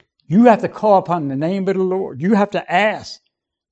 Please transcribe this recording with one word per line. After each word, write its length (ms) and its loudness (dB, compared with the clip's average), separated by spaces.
You 200 4
have 160 6
to 80 -4
call 280 2
upon 300 -2
the 80 -6
name 320 -4
of 80 -2
the 80 -2
Lord. 380 -6
You 120 0
have 180 0
to 200 -6
ask 480 -2